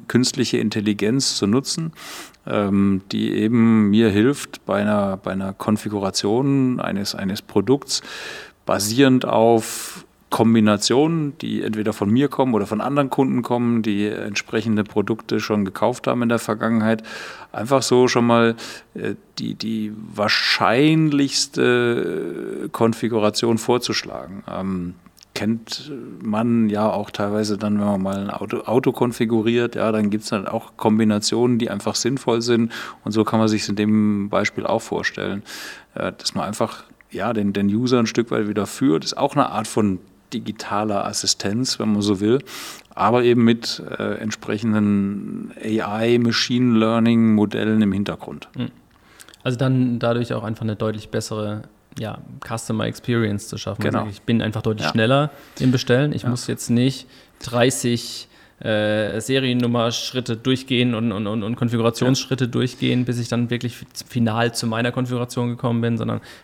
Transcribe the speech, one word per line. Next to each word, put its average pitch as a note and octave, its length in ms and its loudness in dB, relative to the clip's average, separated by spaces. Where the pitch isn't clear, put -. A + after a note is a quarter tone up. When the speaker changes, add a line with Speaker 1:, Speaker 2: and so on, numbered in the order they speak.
Speaker 1:
künstliche B2 520 2
Intelligenz G#2+ 760 0
zu - 100 0
nutzen, C#3 460 0
ähm, G2 540 0
die A2 220 -2
eben A2 560 4
mir A2 220 4
hilft, A2+ 540 0
bei G2+ 140 0
einer, G#2 380 0
bei - 140 -8
einer F#2+ 200 -6
Konfiguration A2 1300 0
eines, G2 360 -4
eines G2 260 -6
Produkts A2+ 600 0
basierend B2 600 4
auf A2+ 800 2
Kombinationen, A#2+ 1080 4
die G#2+ 240 -4
entweder G#2+ 280 -2
von G2 160 -2
mir B2 200 4
kommen C3 260 2
oder G2+ 140 2
von G#2+ 140 -2
anderen C#3 280 0
Kunden C3+ 320 2
kommen, A#2+ 400 2
die G#2 240 0
entsprechende G#2+ 800 -2
Produkte G#2+ 560 -2
schon G#2 260 0
gekauft A2 400 -2
haben B2 160 0
in A#2 80 0
der A#2 80 2
Vergangenheit, A2+ 640 0
einfach B2 300 0
so B2 260 6
schon A#2+ 200 4
mal, A#2 280 4
äh, G#2+ 220 -6
die, A2 160 -6
die G#2+ 420 -6
wahrscheinlichste B2 2750 2
Konfiguration A2+ 840 2
vorzuschlagen. G2+ 880 -4
Ähm, F#2 460 -6
kennt A2+ 580 -6
man A2+ 480 2
ja G#2 180 2
auch G2+ 220 -2
teilweise G#2 480 -2
dann, G#2 220 0
wenn G#2 80 0
man G2 160 0
mal G2 160 -2
ein G2 100 -6
Auto, - 360 -8
Auto B2+ 260 2
konfiguriert, A#2 840 0
ja, G#2+ 180 0
dann G#2+ 200 2
gibt's G#2+ 180 -4
dann G2 160 -2
auch - 320 -8
Kombinationen, A2 800 4
die A2+ 140 -2
einfach G2+ 240 -4
sinnvoll A#2 480 0
sind. A#2 280 2
Und G#2+ 100 -6
so A2 100 4
kann A2+ 160 4
man A2 80 4
sich's G#2+ 200 0
in G#2 80 -2
dem G#2 540 2
Beispiel G2+ 380 -2
auch G#2+ 160 -2
vorstellen, G2 580 -6
äh, F#2 200 -4
dass - 200 -10
man D2 100 -4
einfach, - 380 -4
ja, G#2+ 240 -4
den, G#2 180 0
den G2+ 140 0
User A#2+ 320 2
ein A#2 80 4
Stück A#2 240 -2
weit A2+ 180 0
wieder G#2 200 -2
führt. D3+ 360 0
Ist - 140 -8
auch C#3 180 -2
eine C#3+ 140 2
Art G#2+ 160 -4
von G2+ 320 0
digitaler G#2+ 760 -4
Assistenz, G#2+ 720 -2
wenn A2 140 0
man G#2 100 2
so G2+ 160 2
will, G#2+ 180 4
aber A#2 300 2
eben A#2+ 200 6
mit, A#2 380 2
äh, G#2 200 -4
entsprechenden G#2+ 1400 -2
A A2 440 -2
I, A#2+ 160 4
Machine A#2+ 580 2
Learning A2+ 560 4
Modellen G#2+ 480 2
im G2+ 100 2
Hintergrund. F#2+ 640 -6
Speaker 2:
Mhm. A#2+ 120 -6
Also B2+ 160 -2
dann B2+ 400 2
dadurch A#2+ 360 0
auch A2+ 100 -4
einfach A2 180 -6
eine G#2+ 140 -2
deutlich G#2+ 340 -4
bessere, G#2+ 540 -4
ja, G#2+ 220 -8
Customer A2+ 380 -4
Experience A2+ 640 -2
zu - 100 -10
schaffen. G#2+ 240 -8
Speaker 1:
Genau. C#3 200 0
Speaker 2:
Also A2 100 -8
ich - 100 -16
bin A#2 220 0
einfach G#2+ 180 -4
deutlich A2 240 -2
Speaker 1:
Ja. D#2 60 2
Speaker 2:
schneller C3+ 400 2
im C3 120 4
Bestellen. B2+ 420 2
Ich - 80 -4
Speaker 1:
Ja. B2 80 -2
Speaker 2:
muss A#2+ 160 -4
jetzt - 240 -6
nicht B2 380 2
dreißig, A#2+ 880 0
äh, G#2+ 600 0
Seriennummer-Schritte B2 1200 -2
durchgehen B2 560 0
und, A2+ 180 -2
und, G2+ 140 -4
und, G#2+ 160 -2
und A2 140 -4
Konfigurationsschritte A#2+ 880 0
Speaker 1:
Ja. A#2+ 60 -6
Speaker 2:
durchgehen, B2 520 0
bis A#2+ 140 -2
ich A#2+ 120 -4
dann A#2+ 200 -2
wirklich A#2+ 320 -6
f-, - 60 -20
final A#2 460 0
zu - 140 -4
meiner A2+ 240 0
Konfiguration B2 580 -4
gekommen A#2 320 -2
bin, A#2 160 0
sondern A2+ 240 -4